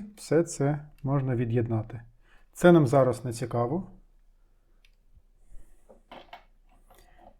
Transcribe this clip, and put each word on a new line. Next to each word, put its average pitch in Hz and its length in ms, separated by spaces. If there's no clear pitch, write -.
все 156 260
це 147 440
можна 131 340
від'єднати. 117 680
Це 175 200
нам 160 140
зараз 127 380
не 123 80
цікаво. 120 540